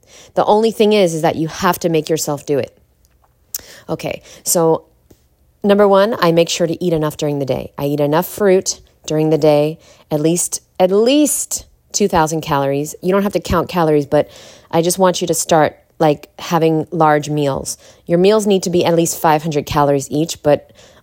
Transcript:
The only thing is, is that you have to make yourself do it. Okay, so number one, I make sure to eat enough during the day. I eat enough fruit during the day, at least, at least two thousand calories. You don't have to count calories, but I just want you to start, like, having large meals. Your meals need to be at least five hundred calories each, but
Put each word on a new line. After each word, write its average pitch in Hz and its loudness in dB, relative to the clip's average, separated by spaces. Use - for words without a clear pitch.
The - 2
only 214 2
thing 214 2
is, 185 2
is 156 -6
that 160 0
you 160 -4
have 180 -2
to 180 -2
make 156 -2
yourself 151 -4
do 143 -2
it. - -6
Okay, - -8
so 165 0
number 202 4
one, 196 2
I 170 2
make 170 2
sure - -2
to 160 -6
eat 175 -2
enough 151 -2
during 147 -4
the 139 -6
day. 131 -6
I 143 -6
eat 147 -2
enough 151 0
fruit 190 0
during 156 0
the 156 2
day, 151 2
at 151 -2
least, 160 -2
at 185 4
least 254 0
two 202 0
thousand 160 0
calories. 139 -4
You 185 0
don't 196 2
have 196 -2
to 175 -2
count 160 -2
calories, 156 2
but 147 0
I 165 0
just 180 -2
want 185 2
you 180 -4
to 170 0
start, - 0
like, 151 0
having 160 0
large 151 0
meals. 147 -4
Your 170 0
meals 202 2
need 190 2
to 190 -4
be 175 0
at 170 2
least 165 -2
five 156 2
hundred 147 -4
calories 143 0
each, 156 -4
but - 0